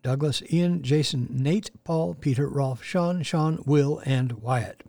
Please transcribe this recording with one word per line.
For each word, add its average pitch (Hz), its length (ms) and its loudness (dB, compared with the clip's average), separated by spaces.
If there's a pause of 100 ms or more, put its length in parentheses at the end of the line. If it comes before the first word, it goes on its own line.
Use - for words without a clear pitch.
Douglas, 135 480 0
Ian, 175 320 2
Jason, 135 480 0
Nate, 139 420 0 (120)
Paul, 165 300 -2
Peter, 139 340 0
Rolf, 135 340 -2
Sean, 175 400 0
Sean, 156 440 0
Will, 147 400 2
and 127 260 0 (100)
Wyatt. 117 480 -4